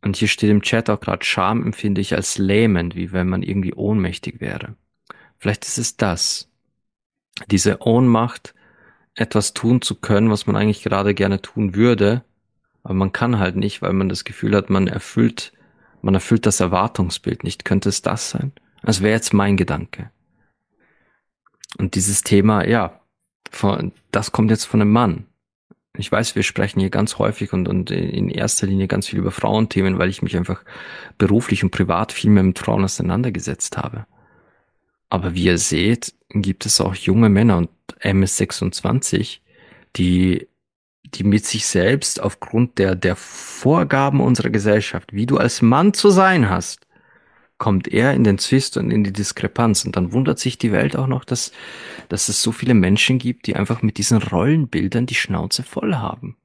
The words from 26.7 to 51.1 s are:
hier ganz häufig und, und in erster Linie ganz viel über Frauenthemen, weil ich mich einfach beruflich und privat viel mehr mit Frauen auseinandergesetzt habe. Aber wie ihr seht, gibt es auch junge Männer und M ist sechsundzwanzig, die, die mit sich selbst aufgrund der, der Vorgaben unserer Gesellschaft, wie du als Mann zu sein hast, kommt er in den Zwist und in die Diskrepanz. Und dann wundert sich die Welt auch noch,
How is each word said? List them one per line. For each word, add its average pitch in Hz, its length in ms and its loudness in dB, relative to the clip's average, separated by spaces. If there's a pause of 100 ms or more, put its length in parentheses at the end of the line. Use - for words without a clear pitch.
hier 95 100 0
ganz 101 280 -2
häufig 104 340 -2
und, 90 160 -2
und 92 220 -2
in 90 380 -2
erster - 380 -2
Linie 95 220 0
ganz 98 180 -2
viel 95 140 -4
über 95 100 0
Frauenthemen, 104 680 0
weil 90 100 2
ich 92 140 -4
mich 92 140 -4
einfach 90 280 -4 (540)
beruflich 98 440 2
und 92 80 2
privat 92 420 -2
viel - 180 0
mehr 104 120 6
mit 92 160 2
Frauen 107 240 0
auseinandergesetzt 95 960 -4
habe. 110 300 -10 (1040)
Aber 90 260 -2
wie 90 100 0
ihr 90 140 4
seht, 90 560 0 (160)
gibt 95 360 -2
es 107 140 2
auch 95 140 0
junge 107 340 4
Männer 101 300 6
und 87 100 0 (320)
M 98 220 2
ist 95 160 -2
sechsundzwanzig, - 1040 -4 (540)
die, 90 520 2 (560)
die - 200 -10
mit 104 200 4
sich - 220 -6
selbst 101 560 0
aufgrund - 560 -2
der, 95 160 2
der 90 200 0
Vorgaben 139 1080 0
unserer 123 260 2
Gesellschaft, 107 640 0
wie 104 140 -2
du 139 100 2
als - 240 0
Mann 143 320 6
zu - 160 4
sein 185 400 6
hast, - 380 -4 (720)
kommt 95 280 0
er 127 280 2
in 127 100 4
den 101 140 4
Zwist - 380 0
und 110 140 -2
in 110 140 2
die 98 80 -4
Diskrepanz. 104 720 -2
Und 95 100 -6
dann 90 180 -2
wundert 127 280 0
sich - 180 -4
die 113 140 0
Welt 117 240 0
auch 131 100 -2
noch, 131 180 -2